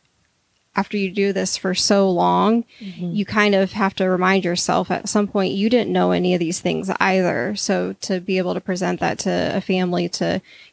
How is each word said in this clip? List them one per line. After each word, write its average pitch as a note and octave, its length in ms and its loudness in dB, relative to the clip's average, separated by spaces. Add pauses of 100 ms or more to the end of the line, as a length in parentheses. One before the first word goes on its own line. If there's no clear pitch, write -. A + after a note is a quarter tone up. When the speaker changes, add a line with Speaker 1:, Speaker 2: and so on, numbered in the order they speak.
(760)
Speaker 1:
after G3+ 200 -2
you G3 140 0
do G3 240 0
this F#3+ 240 -2
for F#3 160 -2
so G3 360 4
long, F3+ 540 4 (160)
Speaker 2:
Mm-hmm. F3 320 -8
Speaker 1:
you G3+ 140 -2
kind G#3 300 2
of F#3+ 160 2
have G3 240 -2
to F#3+ 100 0
remind F#3 400 2
yourself F3+ 460 0
at - 180 -4
some G#3 180 2
point F#3+ 280 -2
you G3+ 160 0
didn't A#3+ 200 2
know F3+ 200 2
any F3+ 240 2
of E3+ 40 0
these E3 200 -2
things E3+ 400 -2
either. F#3 560 0
So F#3 460 -2
to F#3 180 -4
be F#3 180 -2
able F3+ 160 -2
to F3+ 80 -4
present F3+ 380 -4
that E3+ 200 -2
to F3+ 360 -2
a F#3+ 60 0
family, F3+ 480 0
to E3+ 300 -2 (340)